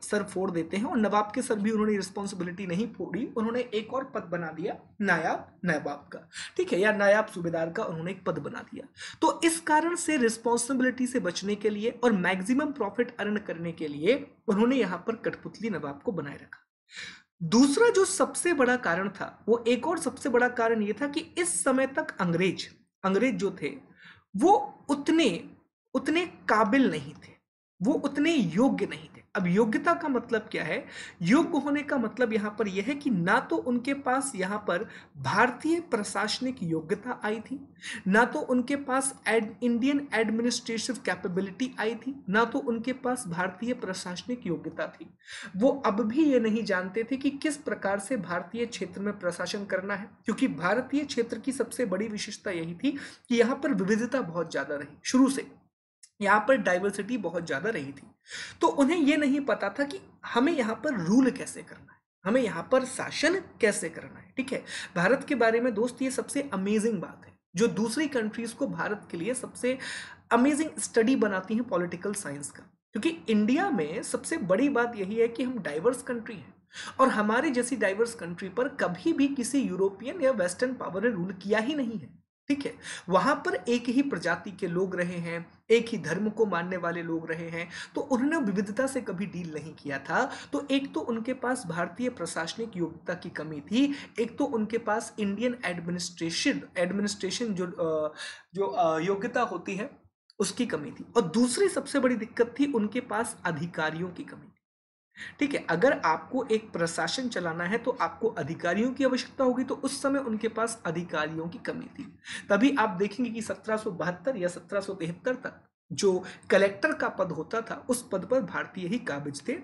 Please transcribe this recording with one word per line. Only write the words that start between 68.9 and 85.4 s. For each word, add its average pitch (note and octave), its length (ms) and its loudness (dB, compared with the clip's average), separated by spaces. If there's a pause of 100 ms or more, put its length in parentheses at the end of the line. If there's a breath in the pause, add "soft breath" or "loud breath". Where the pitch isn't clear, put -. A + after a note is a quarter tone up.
के F3+ 60 -8
लिए G3 160 -2
सबसे B3+ 440 -4 (540 loud breath)
amazing C#4 380 4 (100)
study A#3 360 4
बनाती G3+ 380 0
हैं A#3 100 0
political F3+ 500 -2
science D3 380 -8
का, - 120 -20 (280)
क्योंकि A3+ 180 0 (200)
India B3 400 4
में F3+ 340 -2
सबसे - 340 -4
बड़ी A3+ 320 4
बात A#3 260 0
यही G3+ 200 -4
है A3+ 120 4
कि B3 160 -2
हम B3+ 160 -4
diverse E3 420 0
country A#3 340 -8
हैं C#3+ 180 -16 (460 loud breath)
और C4 100 8
हमारे A3 400 2
जैसी B3 260 0
diverse G#3 400 0
country F3 340 -8
पर B3 180 -2
कभी F#3+ 460 0
भी C#4 140 4
किसी C4+ 340 0
European G3 600 -2
या C4 100 4
Western G#3+ 420 0
power F#3+ 300 -6
ने B3 60 4
rule F#3 240 -2
किया G#3 260 0
ही B3+ 160 0
नहीं A3+ 240 -4
है। - 260 -18 (220)
ठीक C#4+ 180 -2
है, - 80 -8 (360 loud breath)
वहाँ G3+ 260 6
पर F4 200 -2
एक A#3+ 320 0
ही B3+ 140 4
प्रजाति F3+ 500 -2
के F3+ 160 -6
लोग F3+ 280 0
रहे F3 220 -2
हैं, E3+ 340 -6 (180)